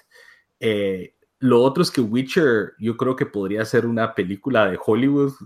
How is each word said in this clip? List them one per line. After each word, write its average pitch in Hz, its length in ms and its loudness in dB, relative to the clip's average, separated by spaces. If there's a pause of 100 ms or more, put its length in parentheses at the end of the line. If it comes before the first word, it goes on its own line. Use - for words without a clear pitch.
(600)
Eh, 98 560 -4 (240)
lo 123 240 6
otro 135 200 2
es 165 60 -2
que - 120 -2
Witcher, 120 800 0
yo 113 180 -4
creo 131 180 -2
que 131 100 -4
podría 101 380 -4
ser 117 220 0
una 113 280 -2
película 101 560 0
de 90 140 -4
Hollywood. 139 480 2 (140)